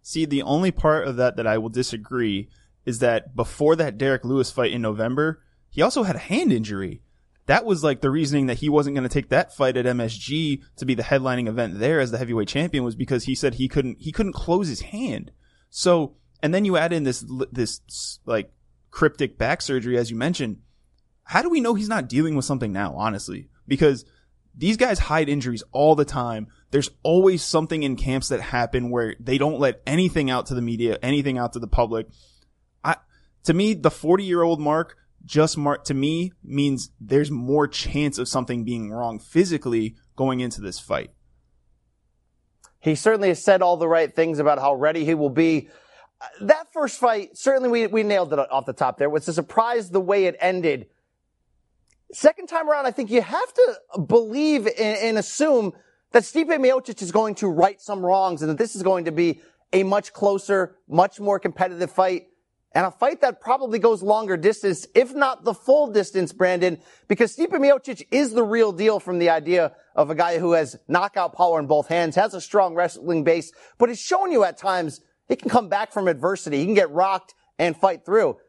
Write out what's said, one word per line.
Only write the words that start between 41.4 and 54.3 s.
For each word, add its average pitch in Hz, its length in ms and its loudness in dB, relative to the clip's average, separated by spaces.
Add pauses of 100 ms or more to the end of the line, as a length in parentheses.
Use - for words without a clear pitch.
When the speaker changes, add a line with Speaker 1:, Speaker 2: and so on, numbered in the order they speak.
Speaker 2:
He 156 140 0
certainly 208 340 2
has - 160 0
said 190 160 6
all 175 160 2
the 165 100 -2
right 165 300 2
things 160 220 0
about 147 220 2
how 139 120 2
ready 151 320 0
he 156 80 0
will 151 160 0
be 156 400 0 (520)
uh, 127 60 -16 (140)
that 208 320 0
first 294 260 -6
fight, 220 380 -2
certainly 262 320 0
we, 233 180 0
we 214 160 0
nailed 190 300 0
it 147 60 -2
off 135 280 -2
the 131 60 -8
top 127 260 -2
there. 143 100 0
It 151 40 -2
was 151 160 -2
a 170 40 -6
surprise 220 580 -2
the 190 100 0
way 190 240 0
it 180 160 -2
ended. 165 460 -2 (1300)
Second 320 360 2
time 330 200 -4
around, 285 180 0
I 247 40 0
think 220 200 -8
you 233 120 4
have 294 320 -6
to 466 200 4 (320)
believe 233 600 2